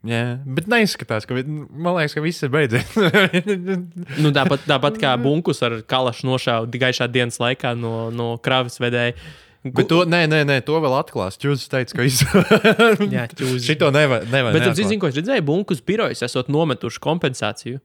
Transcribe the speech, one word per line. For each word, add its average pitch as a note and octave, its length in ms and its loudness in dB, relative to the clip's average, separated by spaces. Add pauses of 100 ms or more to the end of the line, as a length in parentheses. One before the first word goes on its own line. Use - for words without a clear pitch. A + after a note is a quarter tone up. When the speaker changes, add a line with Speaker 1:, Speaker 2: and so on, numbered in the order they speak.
Speaker 1:
Jā, A#2+ 400 -2
bet C#3+ 260 -6
neizskatās, G3+ 560 0
ka B2+ 80 -6
vi-, B2+ 80 -2
man D3+ 540 -4
liekas, D3+ 180 -2
ka D3+ 80 -4
viss E3 240 -4
ir B2 80 -2
beidzies. B2+ 320 2 (680)
<laughs> F3 720 -4
Speaker 2:
Nu, D3+ 80 4
tāpat, C#3 320 2
tāpat C#3+ 340 0
kā C3 220 0
Bunkus C#3+ 440 0
ar A#2 200 -2
kalašu B2+ 460 -2
nošāva A#2+ 420 0
gaišā B2+ 400 0
dienas A#2+ 320 -2
laikā B2 320 -2
no, A2+ 400 -4
no A#2 240 -4
kravas B2+ 400 0
vedēja. A#2+ 380 -2 (480)
Speaker 1:
Bet B2+ 260 0
to, E3+ 160 6
nē, E3+ 240 2
nē, D#3 160 4
nē, C3+ 160 2
to D#3 160 -2
vēl C#3 160 0
atklās. A2 420 -4
Čūzis C#3+ 320 -2
teica, B2+ 300 -4
ka B2 80 2
viss. B2+ 160 2 (460)
<laughs> G#3 480 4
Speaker 2:
Jā, B2 180 -4
Čūzis. B2+ 320 -4
Speaker 1:
Šito D3+ 240 2
nevar, C#3 400 4
nevar C3 240 2
Speaker 2:
Bet, D#3+ 80 4
Speaker 1:
neatklāt. - 160 2
Speaker 2:
zini, G3+ 240 0
ko D#3+ 80 2
es C3 80 -4
redzēju? G#3 320 0
Bunkus F3+ 320 -2
birojas F#3+ 400 -2
esot B2 260 -4
nometuši C#3+ 540 -2
kompensāciju. C3 840 -4